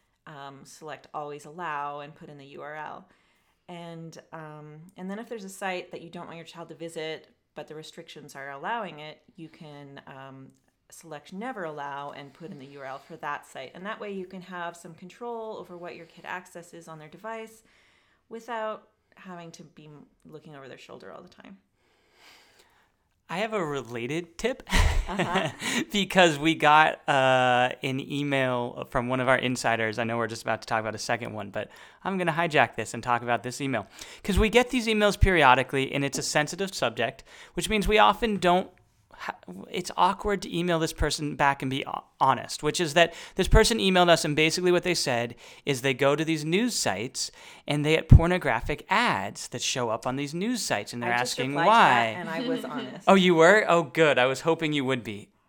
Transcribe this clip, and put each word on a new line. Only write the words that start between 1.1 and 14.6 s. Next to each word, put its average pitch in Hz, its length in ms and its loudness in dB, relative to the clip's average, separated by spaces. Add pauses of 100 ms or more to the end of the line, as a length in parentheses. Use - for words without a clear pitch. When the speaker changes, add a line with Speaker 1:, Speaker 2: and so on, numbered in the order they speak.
Speaker 1:
always 147 320 -10
allow 147 540 -8
and 147 140 -16
put 160 140 -20
in 147 100 -18
the 139 80 -20
U 143 160 -18
R 147 140 -12
L. 156 320 -12 (600)
And, 165 480 -14 (160)
um, 151 480 -16 (160)
and 185 140 -10
then 202 80 -8
if 226 100 -14
there's 220 160 -12
a 190 40 -14
site 190 420 -8
that 156 100 -12
you 165 80 -16
don't 170 180 -14
want 160 100 -16
your 165 100 -18
child 165 220 -16
to - 80 -16
visit, 160 520 -10 (280)
but 151 100 -12
the 156 80 -16
restrictions 156 600 -18
are 139 160 -12
allowing 170 480 -6
it, 151 200 -16 (140)
you 160 140 -18
can, 143 580 -18
um, 135 460 -18 (360)
select 151 440 -18
never 214 320 -10
allow 143 480 -10
and 139 200 -16
put 156 200 -16
in 147 80 -16
the 131 60 -18
U 143 120 -20
R 139 60 -16
L 135 160 -12
for - 160 -20
that 147 280 -8
site. - 300 -16
And 180 120 -16
that 214 120 -10
way 214 140 -10
you 190 120 -8
can 185 180 -16
have 175 340 -10